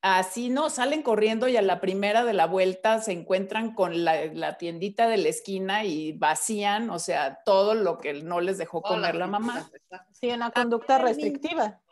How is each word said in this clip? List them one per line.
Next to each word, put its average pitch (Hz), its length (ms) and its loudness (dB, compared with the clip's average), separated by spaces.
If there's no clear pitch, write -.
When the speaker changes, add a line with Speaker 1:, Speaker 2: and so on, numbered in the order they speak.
Speaker 1:
Así, 190 480 0
¿no? 285 220 0
Salen 285 320 -2
corriendo 220 460 2
y 254 80 2
a 208 60 4
la 180 180 2
primera 202 440 2
de 233 80 0
la 170 140 4
vuelta 190 540 2
se 214 120 -6
encuentran 196 600 -2
con 170 300 0
la, 160 220 2
la 156 320 -6
tiendita 175 500 -2
de 226 80 2
la 170 120 2
esquina 190 560 -4
y 156 280 -4
vacían, 202 800 0
o 175 80 -6
sea, 151 460 -4
todo 202 300 4
lo 180 240 0
que 147 160 -6
no 165 260 -4
les 180 180 -2
dejó 165 240 -6
Speaker 2:
Todas 208 180 -4
las 180 100 0
Speaker 1:
comer 165 100 -4
la 180 80 -2
mamá. 220 260 -4
Speaker 2:
frituras, - 200 -12
exacto. - 380 -20
Speaker 3:
Sí, 240 180 -4
una 240 200 -4
conducta 240 480 2
Speaker 1:
También 254 120 4
el 226 80 0
niño 302 140 -2
Speaker 3:
restrictiva. 277 600 -4